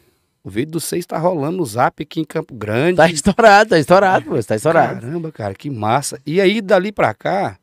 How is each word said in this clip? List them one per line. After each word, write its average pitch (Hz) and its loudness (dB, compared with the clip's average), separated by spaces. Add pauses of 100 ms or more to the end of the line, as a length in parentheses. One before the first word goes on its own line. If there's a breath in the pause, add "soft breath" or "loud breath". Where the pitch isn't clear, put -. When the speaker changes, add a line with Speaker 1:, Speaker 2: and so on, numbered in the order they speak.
(440)
Speaker 1:
o 107 -16
vídeo 127 -4
do 165 -6
Seis 170 -6
tá - -8
rolando 165 -2
no 170 -4
Zap 123 -2
aqui 160 -8
em 156 -4
Campo 156 -8
Grande. 120 0
Speaker 2:
Tá 156 6
estourado, 202 4
tá 175 4
estourado, 185 4
pô, 147 -4
tá 110 -4
estourado. 120 0
Speaker 1:
Caramba, 156 -10
cara, 101 -8
que 147 -14
massa. 127 -4
E 170 0
aí, 202 2
dali 196 0
pra 131 0
cá, 156 -4